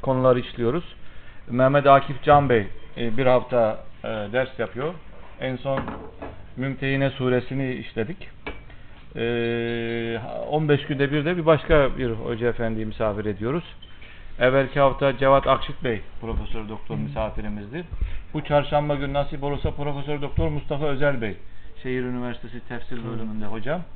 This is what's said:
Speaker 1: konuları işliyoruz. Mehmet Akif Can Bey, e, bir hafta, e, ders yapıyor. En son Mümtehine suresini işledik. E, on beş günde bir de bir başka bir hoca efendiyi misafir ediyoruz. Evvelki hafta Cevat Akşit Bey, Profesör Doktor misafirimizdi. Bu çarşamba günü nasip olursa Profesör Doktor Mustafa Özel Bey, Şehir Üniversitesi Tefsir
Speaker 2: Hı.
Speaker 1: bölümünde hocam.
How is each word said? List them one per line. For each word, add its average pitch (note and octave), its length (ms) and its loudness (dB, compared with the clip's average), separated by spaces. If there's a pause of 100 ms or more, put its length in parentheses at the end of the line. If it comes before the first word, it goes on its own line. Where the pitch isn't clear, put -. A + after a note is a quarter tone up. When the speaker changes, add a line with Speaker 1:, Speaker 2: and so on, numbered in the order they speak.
Speaker 1:
konuları B2+ 380 4
işliyoruz. A#2+ 440 -2 (640)
Mehmet C3+ 380 4
Akif C#3 360 6
Can C#3+ 260 8
Bey, A2 180 6 (300)
e, A#2 200 2
bir C3+ 80 6
hafta, A#2+ 540 4 (240)
e, A2+ 40 -6
ders A2 520 -2
yapıyor. B2 340 -4 (480)
En C3 140 -4
son C3+ 240 -4 (800)
Mümtehine C3+ 520 0
suresini B2+ 640 0
işledik. B2 440 -6 (960)
E, A2+ 80 -4 (1300)
on D3+ 180 0
beş D3 160 4
günde C#3 260 0
bir D3 140 0
de F3+ 120 -2
bir D#3+ 80 -2
başka D3+ 520 6
bir B2+ 140 -2
hoca A2+ 360 -2
efendiyi A2+ 380 -2
misafir G#2+ 400 -2
ediyoruz. A2 380 -2 (760)
Evvelki C3 400 4
hafta C3+ 380 4
Cevat C3+ 300 6
Akşit - 360 0
Bey, A2 180 0 (200)
Profesör G#2+ 480 -2
Doktor G#2+ 260 -6
misafirimizdi. G#2+ 880 -4 (500)
Bu D3+ 100 -2
çarşamba D3 520 2
günü C#3 180 -2
nasip C#3+ 300 -2
olursa C#3+ 280 0
Profesör C#3+ 500 -2
Doktor D3+ 280 -2
Mustafa D3 360 -2
Özel C#3 360 2
Bey, G2+ 140 -2 (480)
Şehir B2+ 200 -2
Üniversitesi A#2+ 640 -6
Tefsir A#2+ 300 -2
Speaker 2:
Hı. A#2 40 -2 (100)
Speaker 1:
bölümünde A2 340 -2
hocam. A2+ 360 2 (140)